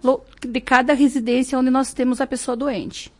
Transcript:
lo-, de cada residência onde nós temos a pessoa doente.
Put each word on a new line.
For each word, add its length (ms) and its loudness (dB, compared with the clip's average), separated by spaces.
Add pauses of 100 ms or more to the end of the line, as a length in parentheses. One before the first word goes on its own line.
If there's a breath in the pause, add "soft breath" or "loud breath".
lo-, 200 2 (180)
de 220 -4
cada 320 4
residência 680 2
onde 100 2
nós 240 0
temos 280 -2
a 40 0
pessoa 300 -6
doente. 640 -6